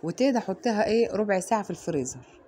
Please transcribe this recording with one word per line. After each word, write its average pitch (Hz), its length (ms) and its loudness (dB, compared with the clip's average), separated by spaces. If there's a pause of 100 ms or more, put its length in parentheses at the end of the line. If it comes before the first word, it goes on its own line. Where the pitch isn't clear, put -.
وتهدى 240 360 2
حطيها 208 460 0
ايه 226 260 2
ربع 202 280 0
ساعة 202 240 0
في - 60 -10
الفريزر. 139 800 -6